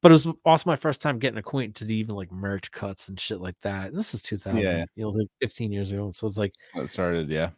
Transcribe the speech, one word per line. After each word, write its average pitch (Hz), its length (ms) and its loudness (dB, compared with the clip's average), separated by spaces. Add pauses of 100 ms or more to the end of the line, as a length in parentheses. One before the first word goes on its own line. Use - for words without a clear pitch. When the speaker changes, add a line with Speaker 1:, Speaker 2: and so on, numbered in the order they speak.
Speaker 1:
but 175 80 12
it 160 40 12
was 151 120 6 (180)
also 160 240 6
my 156 80 4
first 147 240 -2
time 135 180 -2
getting 113 200 -2
acquainted 110 500 -6
to 110 60 0
even, 110 200 -2
like, 95 180 -8
merch 98 400 -6
cuts - 360 -10
and 95 100 -12
shit 98 220 -6
like 90 220 -8
that. 98 260 -4
And 151 80 -10
this 214 180 -4
is 110 60 -6
two - 160 -6
thousand, 98 240 -2
Speaker 2:
Yeah. 87 240 0 (120)
Speaker 1:
you 110 80 -6
know, 107 60 -2
like, 104 180 0 (120)
fifteen 110 320 -4
years 101 200 -4
ago. 101 180 -4
So 110 160 -6
it's 101 100 -4
like 104 160 0 (220)
Speaker 2:
When 67 100 -4
it - 40 -8
started, 85 420 -2
yeah. 78 280 0